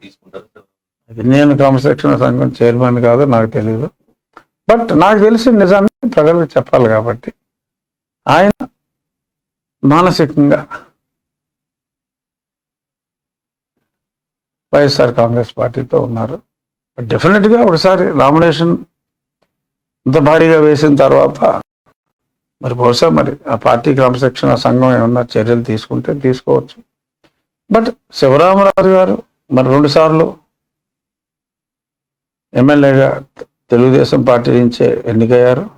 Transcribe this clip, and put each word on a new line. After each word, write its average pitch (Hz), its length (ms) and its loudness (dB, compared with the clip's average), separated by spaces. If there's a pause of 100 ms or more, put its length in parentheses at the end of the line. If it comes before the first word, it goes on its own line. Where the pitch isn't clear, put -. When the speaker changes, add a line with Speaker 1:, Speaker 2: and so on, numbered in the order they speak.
Speaker 1:
తీసుకుంటారు. - 600 -20 (460)
Speaker 2:
అది 113 120 -14 (120)
నేను 147 260 4
క్రమశిక్షణ 139 520 0 (120)
సంఘం 127 260 -2 (100)
చైర్మన్ 120 480 0
కాదు, 120 160 2 (100)
నాకు 113 240 0
తెలియదు. 110 300 -6 (840)
But 233 200 0 (140)
నాకు 208 220 2
తెలిసిన 233 280 2 (100)
నిజాన్ని 202 520 0
ప్రజలకు 160 400 0
చెప్పాలి 131 400 0
కాబట్టి 117 340 -6 (960)
ఆయన 170 280 2 (1300)
మానసికంగా 151 800 0 (4000)
వైఎస్ఆర్ 139 460 0
కాంగ్రెస్ 117 400 -2
పార్టీతో 120 380 -6 (100)
ఉన్నారు. 117 300 -8 (580)
But 123 180 -12
డెఫినెట్గా 202 460 2 (100)
ఒకసారి 185 360 0 (180)
నామినేషన్ 160 500 0 (1300)
ఇంత 135 120 0 (100)
భారీగా 160 380 4
వేసిన 147 280 2 (120)
తర్వాత 139 340 0 (1200)
మరి 123 160 -6
బహుశా 123 280 2 (100)
మరి 135 140 -2 (220)
ఆ - 20 -2 (100)
పార్టీ 120 320 0
క్రమశిక్షణ 127 540 -2 (120)
సంఘం 127 340 0
ఏమన్నా 120 240 -2 (120)
చర్యలు 117 380 -2
తీసుకుంటే 123 400 -8 (120)
తీసుకోవచ్చు. 131 540 -4 (960)
But 226 120 0 (340)
శివరామరాజు 190 800 2
గారు 185 180 0 (400)
మరి 131 180 2
రెండుసార్లు 156 520 2 (2250)
ఎమ్మెల్యేగా 139 480 4 (640)
తెలుగుదేశం 131 560 2
పార్టీ 123 300 0
నుంచే 123 300 0 (240)
ఎన్నికయ్యారు. 123 540 0 (120)